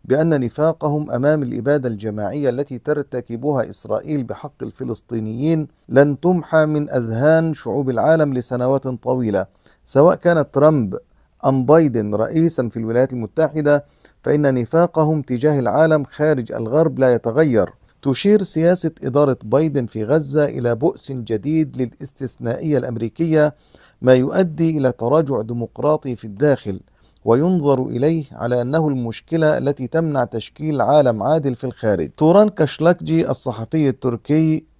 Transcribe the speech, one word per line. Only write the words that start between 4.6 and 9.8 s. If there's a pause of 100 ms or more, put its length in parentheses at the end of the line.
الفلسطينيين (200)
لن
تمحى
من
أذهان
شعوب
العالم
لسنوات
طويلة، (380)